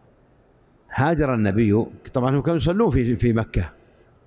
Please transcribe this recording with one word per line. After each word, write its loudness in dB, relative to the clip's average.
هاجر 0
النبي، 2
طبعًا 0
هم 0
كانوا 0
يصلون 0
في، 0
في 0
مكة، -2